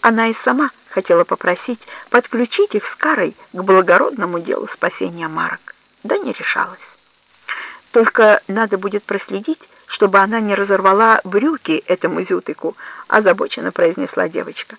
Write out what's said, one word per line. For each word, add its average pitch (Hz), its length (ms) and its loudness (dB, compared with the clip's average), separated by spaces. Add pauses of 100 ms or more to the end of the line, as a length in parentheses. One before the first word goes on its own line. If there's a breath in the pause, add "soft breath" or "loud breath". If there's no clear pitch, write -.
Она 226 280 2
и 226 140 -2
сама 262 280 0 (180)
хотела 170 360 2
попросить - 560 -4 (280 loud breath)
подключить 240 680 0
их 214 120 -2
с - 100 -14
Карой 269 400 -2 (160 soft breath)
к 180 100 -8
благородному 185 800 2
делу - 280 -6
спасения 175 600 -6
марок, 160 460 -8 (280)
да 226 140 -2
не 311 160 -4
решалась. - 480 -6 (1120 loud breath)
«Только 220 560 4
надо 202 300 -2
будет 202 260 -4
проследить, 202 560 -6 (260 soft breath)
чтобы 196 340 2
она 214 200 2
не 208 140 0
разорвала 196 680 4
брюки 269 640 -2
этому 175 360 -2
Зютыку», 180 520 -6 (320 loud breath)
озабоченно 185 640 0
произнесла 180 580 -2
девочка. - 500 -10